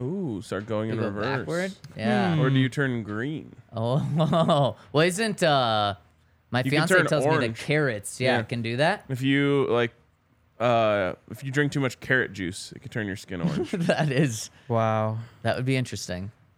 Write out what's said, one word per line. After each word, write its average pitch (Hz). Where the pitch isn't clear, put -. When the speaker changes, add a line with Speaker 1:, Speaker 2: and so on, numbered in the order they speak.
Speaker 1:
Ooh, 135
start 104
going 110
Speaker 2:
You 110
Speaker 1:
in 113
Speaker 2:
go 107
Speaker 1:
reverse. 104
Speaker 2:
backward? 175
Yeah. 160
Speaker 3:
Hmm. 151
Speaker 1:
Or 135
do 135
you 131
turn 127
green? 110
Speaker 2:
Oh, 143
<laughs> -
well, 156
isn't, 202
uh, 113
my 120
Speaker 1:
You 127
can 135
Speaker 2:
fiance 160
Speaker 1:
turn 170
Speaker 2:
tells 151
me 151
Speaker 1:
orange. 120
Speaker 2:
that -
carrots, 139
yeah, 127
Speaker 1:
Yeah. 113
Speaker 2:
can 120
do 113
that? 170
Speaker 1:
If 131
you, 143
like, 120
uh, 110
if 113
you 135
drink 143
too 147
much 131
carrot 127
juice, 95
it -
can 127
turn 107
your 95
skin 92
orange. 87
Speaker 2:
<laughs> -
That 151
is 123
Speaker 3:
Wow. 110
Speaker 2:
That 110
would 123
be 135
interesting. 98